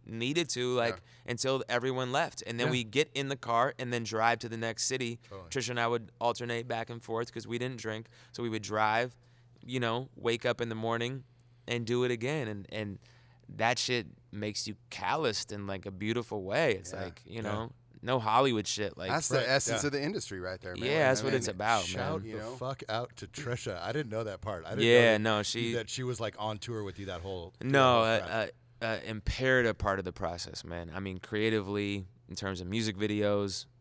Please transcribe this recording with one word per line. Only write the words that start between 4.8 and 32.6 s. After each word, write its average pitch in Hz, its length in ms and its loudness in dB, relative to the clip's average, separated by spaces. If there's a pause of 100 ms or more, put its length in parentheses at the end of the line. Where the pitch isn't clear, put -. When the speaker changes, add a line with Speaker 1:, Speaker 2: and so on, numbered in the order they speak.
Speaker 1:
city. 123 420 -2
Speaker 3:
Totally. 95 220 -14
Speaker 1:
Trisha 123 200 -2
and 123 80 -2
I 117 80 4
would 117 240 0 (100)
alternate 120 460 0
back 117 240 -4
and 117 100 -10
forth 117 320 -4
'cause 110 140 -8
we 117 120 -4
didn't 127 200 -4
drink. 110 300 -6 (240)
So - 100 -8
we 120 60 0
would 110 140 -2
drive, 107 520 2 (540)
you 127 120 -2
know, 120 340 0
wake 117 320 0
up 120 140 2
in 117 80 0
the 110 80 -4
morning 117 480 -2 (420)
and 120 180 0
do 123 200 2
it 123 80 2
again. 123 340 -2
And, 104 240 -8
and 104 280 -6 (500)
that 110 320 2
shit 120 260 0 (240)
makes 104 380 -4
you 104 80 -10 (140)
calloused 113 600 -2
in, 104 160 -6
like, 95 200 -6
a 101 40 -6
beautiful 107 540 -2
way. 120 300 2
It's 95 180 -6
Speaker 2:
Yeah. 95 120 -8
Speaker 1:
like, 85 220 -10
you 104 100 -12
Speaker 3:
Yeah. 113 60 -6
Speaker 1:
know, 107 300 -4 (280)
no 127 200 0
Hollywood 110 480 4
shit. 101 280 -2
Like, 95 140 -4
Speaker 2:
That's 151 160 0
the 131 120 2
Speaker 3:
Right, 120 100 2
Speaker 2:
essence 117 340 2
Speaker 3:
yeah. 139 60 0
Speaker 2:
of 135 40 0
the 139 80 -2
industry 143 380 -4
right 92 220 -6
there, 92 160 -10
man. - 120 -4
Speaker 1:
Yeah, 147 200 4
that's 127 140 4
Speaker 2:
I - 20 -2
Speaker 1:
what 135 80 0
Speaker 2:
mean, 131 60 4
Speaker 1:
it's 110 100 0
about, 104 360 2
Speaker 3:
Shout 120 380 -2
Speaker 1:
man. 110 80 -10
Speaker 2:
you 107 80 -6
Speaker 3:
the 107 60 -6
Speaker 2:
know? 117 100 -6
Speaker 3:
fuck 127 340 -8
out 117 280 -4
to - 100 -10
Trisha. 113 560 -6
I 92 80 -4
didn't 131 200 -4
know 113 120 -2
that 101 180 -6
part. 95 260 -6
I 82 100 -8
didn't 110 80 4
Speaker 1:
Yeah, 117 340 10
Speaker 3:
know 110 200 4
Speaker 1:
no, 104 40 2
she 117 300 -2
Speaker 3:
that 113 180 -4
she 131 140 -6
was, 123 160 -4
like, 107 180 -4
on 107 200 -4
tour 110 260 -6
with 95 160 -8
you 98 60 -10
that 87 160 -6
whole, 90 360 -8
through 127 120 -2
Speaker 1:
No, 127 340 8
Speaker 3:
that 113 180 4
whole 82 80 -6
Speaker 1:
a, 110 140 0
Speaker 3:
crap. - 60 -4 (320)
Speaker 1:
a, 117 40 0
a 107 240 -4
imperative 120 680 2
part 98 200 2
of 92 60 -4
the 90 80 -4
process, 87 500 -6
man. 85 320 -8
I 92 60 -6
mean, 95 180 -6
creatively, 101 880 0 (220)
in 95 80 -12
terms 95 240 -4